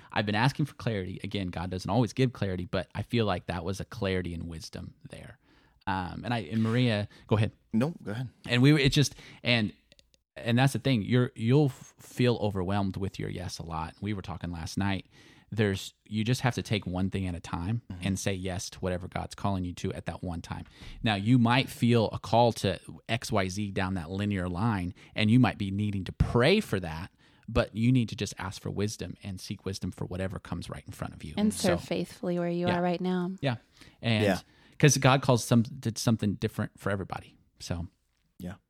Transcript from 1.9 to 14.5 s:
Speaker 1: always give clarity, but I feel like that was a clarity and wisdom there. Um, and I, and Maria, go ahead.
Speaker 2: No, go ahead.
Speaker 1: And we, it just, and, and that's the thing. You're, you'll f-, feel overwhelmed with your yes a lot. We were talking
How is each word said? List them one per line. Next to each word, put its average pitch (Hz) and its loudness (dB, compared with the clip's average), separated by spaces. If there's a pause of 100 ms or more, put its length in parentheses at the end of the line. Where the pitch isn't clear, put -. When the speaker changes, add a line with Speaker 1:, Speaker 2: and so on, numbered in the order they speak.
Speaker 1:
always 113 2
give 127 0
clarity, 92 -4
but 92 -2
I 104 -4
feel 113 0
like 92 -2
that 87 -6
was 92 -4
a 87 -8
clarity 92 -2
and 85 -8
wisdom 85 -12 (160)
there. - -18 (500)
Um, 90 -4
and 113 -2
I, 120 0 (140)
and 113 2
Maria, 113 2 (180)
go 110 4
ahead. 107 2 (220)
Speaker 2:
No, 127 2 (120)
go 101 -6
ahead. 120 -6 (180)
Speaker 1:
And 120 4
we, 147 8
it 139 4
just, - 2 (260)
and, 113 2 (640)
and 117 2
that's 135 6
the 113 -2
thing. 123 2
You're, 120 2
you'll 127 4
f-, - -20
feel 120 2
overwhelmed 98 0
with 95 -6
your 101 -6
yes 92 -8
a 87 -10
lot. 82 -8
We 101 -4
were 92 -6
talking 85 -8